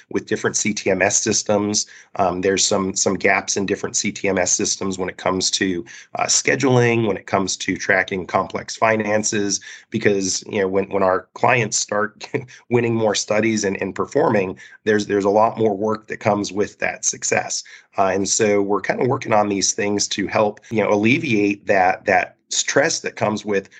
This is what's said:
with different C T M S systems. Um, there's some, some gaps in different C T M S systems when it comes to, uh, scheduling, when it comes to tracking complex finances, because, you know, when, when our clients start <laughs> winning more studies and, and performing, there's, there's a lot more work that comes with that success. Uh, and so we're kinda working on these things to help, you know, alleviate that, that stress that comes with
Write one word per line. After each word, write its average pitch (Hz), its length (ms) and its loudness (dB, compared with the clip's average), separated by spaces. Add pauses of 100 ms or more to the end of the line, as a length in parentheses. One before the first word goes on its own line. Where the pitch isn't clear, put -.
with - 160 -2
different 107 320 -2
C 107 160 -2
T - 160 -2
M 92 100 2
S 101 220 0
systems. 104 640 0 (300)
Um, 92 260 0
there's 98 240 2
some, 95 300 -2
some - 180 0
gaps 95 420 0
in 101 120 -2
different 98 280 -4
C 101 160 -2
T - 160 -6
M 98 120 0
S 90 120 0
systems 95 460 -2
when 90 120 -6
it 85 80 -12
comes 92 340 -2
to, 92 340 -2 (300)
uh, - 80 -4
scheduling, 123 840 2
when 92 100 -2
it - 100 -14
comes 98 300 0
to 90 200 -4
tracking 95 480 0
complex - 500 -4
finances, 107 880 0 (300)
because, 98 560 0
you 104 120 -4
know, 95 80 2
when, 95 220 0
when 98 140 0
our 92 320 0
clients 117 420 2
start - 500 -4 (220)
<laughs> - 220 -20
winning 117 240 2
more 110 180 2
studies 107 500 0
and, 98 160 -2
and 95 140 -4
performing, 101 640 0 (280)
there's, 107 200 2
there's 101 200 0
a 101 40 4
lot 107 300 4
more 110 180 2
work 107 300 -4
that - 100 -8
comes 101 340 0
with 101 280 -4
that - 260 -4
success. - 580 -2 (360)
Uh, 95 120 2
and 95 160 0
so 101 320 2
we're 98 220 0
kinda - 240 -2
working 123 280 0
on 104 160 4
these 98 240 0
things 101 340 0
to 98 180 -2
help, 104 340 0 (120)
you 110 120 2
know, 98 80 2
alleviate 104 760 2
that, 92 380 2
that 92 320 2 (140)
stress - 500 0
that - 140 -8
comes 104 300 -2
with 98 240 -2 (100)